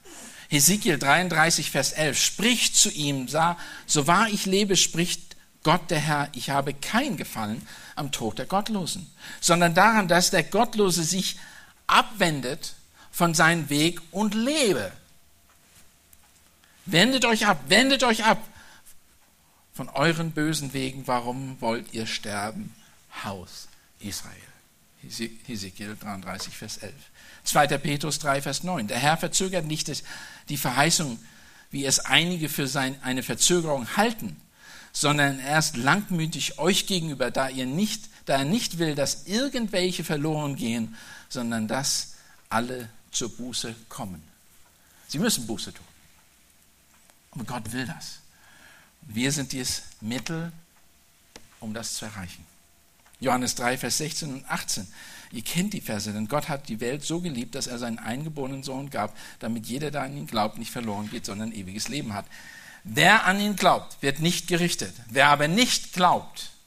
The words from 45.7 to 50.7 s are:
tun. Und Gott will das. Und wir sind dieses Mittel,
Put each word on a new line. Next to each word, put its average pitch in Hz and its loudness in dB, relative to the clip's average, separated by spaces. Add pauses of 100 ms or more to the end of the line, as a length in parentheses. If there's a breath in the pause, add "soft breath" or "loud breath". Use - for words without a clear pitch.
tun. - -20 (1500)
Und 110 -10
Gott 113 -8
will 127 -4
das. - -12 (840 loud breath)
Und 107 -14
wir 127 0
sind 139 -4
dieses 127 -6 (180)
Mittel, 160 -4 (1080)